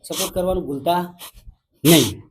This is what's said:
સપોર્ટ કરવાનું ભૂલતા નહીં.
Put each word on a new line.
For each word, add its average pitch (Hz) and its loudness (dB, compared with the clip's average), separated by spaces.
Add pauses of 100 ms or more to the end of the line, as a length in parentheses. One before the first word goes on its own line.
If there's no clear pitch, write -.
સપોર્ટ 180 -8
કરવાનું 185 -2
ભૂલતા 170 -4 (640)
નહીં. 139 4